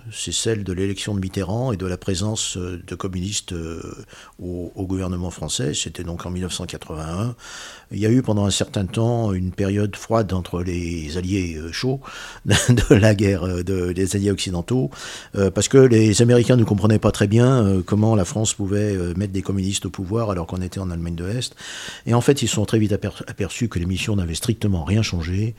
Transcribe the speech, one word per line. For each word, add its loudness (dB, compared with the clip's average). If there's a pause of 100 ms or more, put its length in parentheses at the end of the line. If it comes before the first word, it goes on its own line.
(100)
c'est -8
celle -2
de -4
l'élection -4
de 0
Mitterrand -2
et -2
de -6
la -4
présence, -4
euh, -8
de -10
communistes, -6
euh, -8 (600)
au, -8
au -6
gouvernement -4
français, -4
c'était -6
donc -8
en -6
mille -4
neuf -6
cent -6
quatre-vingt-un. -8 (540)
Il -6
y 0
a 6
eu 6
pendant 2
un 2
certain -2
temps 0
une -2
période 0
froide 0
entre -4
les -4
alliés, -2
euh, -8
chauds -4 (220)
<laughs> -16
de 6
la 8
guerre, 2
euh, -2
de, -2
des 0
alliés 2
occidentaux, -2 (460)
euh, 4
parce 0
que 4
les 8
Américains 6
ne 6
comprenaient 4
pas 4
très 2
bien, 6
euh, 2
comment 2
la 2
France -2
pouvait, 0
euh, -2
mettre -2
des -2
communistes -2
au -6
pouvoir -2
alors -4
qu'on -6
était -6
en -4
Allemagne -4
de -6
l'Est. -6 (520)
Et 2
en 4
fait, 4
ils 0
se -2
sont 0
très 2
vite 2
aper-, -4
aperçus -6
que -4
les 0
missions -2
n'avaient -2
strictement 0
rien 2
changé, -2